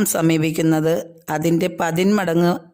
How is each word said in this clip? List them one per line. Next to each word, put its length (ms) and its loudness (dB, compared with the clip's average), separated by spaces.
സമീപിക്കുന്നത്, 840 0
അതിൻ്റെ 440 0
പതിന്മടങ്ങ് 800 0